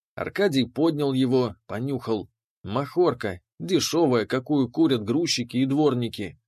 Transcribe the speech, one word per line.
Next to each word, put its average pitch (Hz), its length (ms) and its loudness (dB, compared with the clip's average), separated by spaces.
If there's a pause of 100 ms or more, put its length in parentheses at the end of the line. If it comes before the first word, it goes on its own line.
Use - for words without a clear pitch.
(140)
Аркадий 147 500 0
поднял 143 480 0
его, 127 440 2 (100)
понюхал. 113 640 -4 (320)
Махорка, 127 760 -2 (180)
дешевая, 151 680 2
какую 131 440 0
курят 139 320 2
грузчики 123 540 -2
и 131 100 2
дворники. 123 800 0